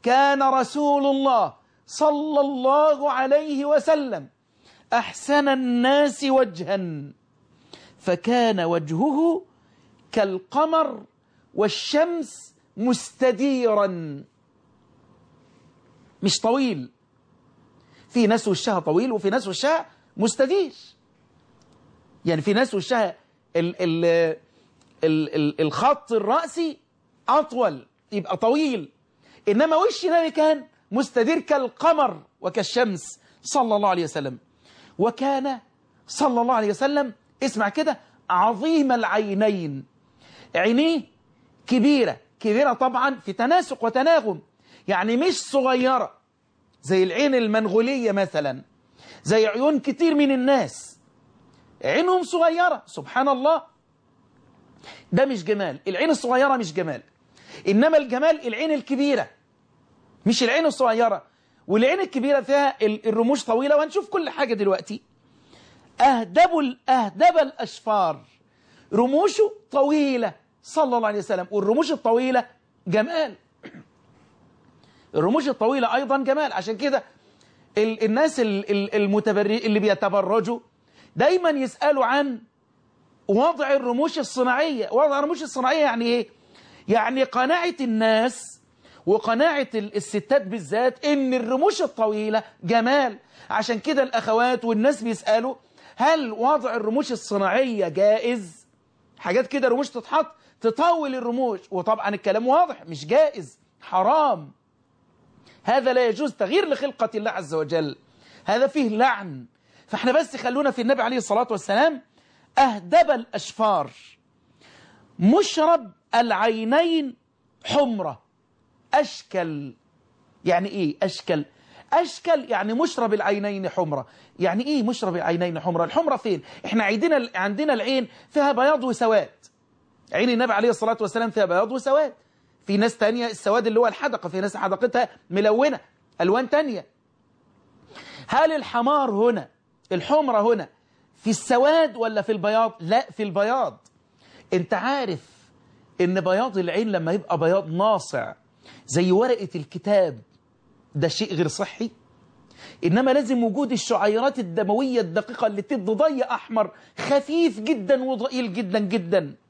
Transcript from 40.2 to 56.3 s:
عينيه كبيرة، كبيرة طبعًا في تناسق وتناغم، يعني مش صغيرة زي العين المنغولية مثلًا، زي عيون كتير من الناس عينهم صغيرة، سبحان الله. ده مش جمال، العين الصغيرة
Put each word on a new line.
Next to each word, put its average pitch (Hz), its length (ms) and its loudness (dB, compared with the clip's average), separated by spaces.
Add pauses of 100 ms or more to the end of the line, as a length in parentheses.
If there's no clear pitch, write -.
عينيه 240 460 2 (640)
كبيرة، 247 500 2 (220)
كبيرة 240 340 2
طبعًا 254 460 -2
في 196 140 -10
تناسق 277 500 0
وتناغم، 233 580 2 (460)
يعني 196 300 0
مش 330 220 0
صغيرة 254 760 0 (720)
زي 185 200 2
العين 254 320 0
المنغولية 220 760 0
مثلًا، 151 500 -2 (640)
زي 214 240 4
عيون 254 320 0
كتير 320 360 0
من 285 160 4
الناس 254 640 0 (880)
عينهم 349 400 0
صغيرة، 339 600 0
سبحان 254 440 -2
الله. 277 340 2 (1500)
ده 240 140 4
مش 240 180 -6
جمال، 185 440 -4
العين 196 220 -2
الصغيرة 262 480 2